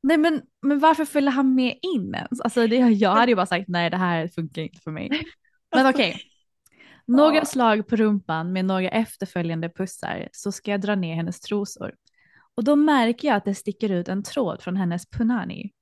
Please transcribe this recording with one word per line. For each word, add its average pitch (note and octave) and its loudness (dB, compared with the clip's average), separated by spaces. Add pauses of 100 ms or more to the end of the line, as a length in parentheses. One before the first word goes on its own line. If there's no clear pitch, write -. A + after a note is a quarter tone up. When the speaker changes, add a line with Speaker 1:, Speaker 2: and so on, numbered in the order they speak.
Speaker 1:
Nej, D#4 2
men, D#4 2 (200)
men C#4+ 2
varför D#4 4
följer C#4+ 0
han C4 2
med B3+ 0
in D#4 -4
ens? - -8
Alltså, A#3 2
det, A3+ 2
jag A3 6
hade A#3 4
ju G#3+ 4
bara F#3 0
sagt, F3+ -2
"Nej, E3+ 0
det F3+ -4
här F3 0
funkar D#3+ -8
inte E3 -12
för D#3+ -12
mig." D#3 -8 (640)
Men C4 4
okej. C4 2 (440)
Speaker 2:
<laughs> - -20
Speaker 1:
Några D4 6
Speaker 2:
Ja. D4+ 2
Speaker 1:
slag A3 0
på A#3 0
rumpan F#3 0
med F#3 -2
några F#3 0
efterföljande E3+ -4
pussar - -8
så - -8
ska - -10
jag G3+ 0
dra G#3 -2
ner E3+ -4
hennes E3+ -6
trosor. - -8 (600)
Och A#3 -4
då D4 4
märker C#4+ 2
jag A3+ 4
att G3 -2
det G3 -2
sticker G#3 -6
ut F3 -2
en G3 -4
tråd - -4
från F#3 -6
hennes F3 -4
punani. A3+ -4